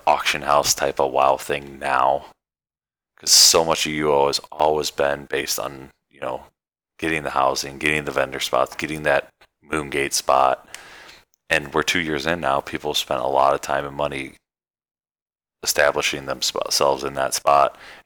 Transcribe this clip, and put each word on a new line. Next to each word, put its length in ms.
auction 360
house 320
type 260
of 120
WoW 240
thing 420
now, 480
'cause 140
so 340
much 220
of 60
U 200
O 160
has 120
always 400
been 360
based 320
on, 320
you 100
know, 240
getting 240
the 80
housing, 480
getting 260
the 60
vendor 300
spots, 340
getting 300
that 240
Moongate 480
spot. 560
And 240
we're 120
two 160
years 260
in 140
now. 200
People 320
spent 280
a 80
lot 260
of 60
time 260
and 100
money 380
establishing 640
themselves 800
in 100
that 200
spot, 420